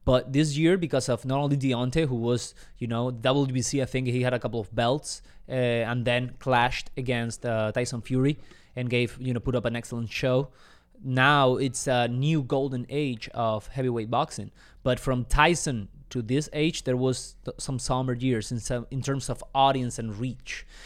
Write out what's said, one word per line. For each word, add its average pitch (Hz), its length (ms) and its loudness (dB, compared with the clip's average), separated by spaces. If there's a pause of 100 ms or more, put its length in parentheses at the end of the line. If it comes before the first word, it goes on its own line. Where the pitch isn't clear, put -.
But 127 280 4
this 143 240 2
year, 160 220 4
because 139 300 0
of 120 160 -2
not 131 160 0
only 143 160 2
Deontay, 131 520 0
who 127 80 -2
was, 117 380 0 (240)
you 117 80 -6
know, 117 240 -2
W 131 420 2
B 127 100 0
C, 139 200 0
I - 20 0
think 131 220 -2
he 123 160 0
had 127 120 0
a 123 40 2
couple 117 220 -4
of 107 140 -8
belts, 123 480 0 (260)
uh, 123 40 -10
and 120 520 0
then 123 340 0
clashed 123 580 2
against, 120 480 -4
uh, 110 280 0
Tyson 123 280 -2
Fury 131 380 2 (380)
and 123 120 -4
gave, 120 320 0
you 127 140 -2
know, 117 60 -2
put 123 140 -2
up 120 120 0
an 117 100 -2
excellent 117 340 -6
show. 131 380 0 (540)
Now 131 540 4
it's 127 300 -2
a 123 220 2
new 143 340 0
golden 131 460 -2
age 135 460 -4
of 110 340 0
heavyweight 120 420 -2
boxing. 117 400 -2 (320)
But 123 180 2
from 127 240 0
Tyson 151 640 4 (220)
to 123 120 -4
this 131 300 0
age, 156 320 0
there 127 120 0
was 127 480 -2
th-, - 140 -8
some 135 200 -6
somber 127 360 -2
years 120 380 0
in 120 80 -2
some, 120 300 -4
in 135 120 -4
terms 139 260 -2
of - 140 -6 (120)
audience 135 440 4
and 110 200 -6
reach. - 480 -8 (180)